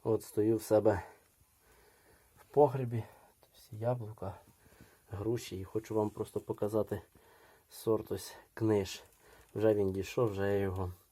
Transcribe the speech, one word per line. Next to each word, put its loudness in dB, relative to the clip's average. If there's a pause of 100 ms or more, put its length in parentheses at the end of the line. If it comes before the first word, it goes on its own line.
От 2
стою 2
в -4
себе 4 (1300)
в -20
погребі, 4 (500)
всі -20
яблука, -6 (720)
груші, -6
і -10
хочу -8
вам 2
просто -8
показати -4 (680)
сорт -2
ось -10 (180)
Книж. 0 (520)
Вже 4
він 2
дійшов, -2
вже 0
я 2
його -2 (200)